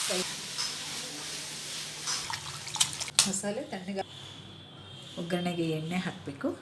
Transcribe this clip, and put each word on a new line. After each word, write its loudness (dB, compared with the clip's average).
ಫ್ರೈ. 4
ಮಸಾಲೆ 2
ತಣ್ಣಗೆ, 0
ಒಗ್ಗರಣೆಗೆ 2
ಎಣ್ಣೆ 4
ಹಾಕಬೇಕು. -2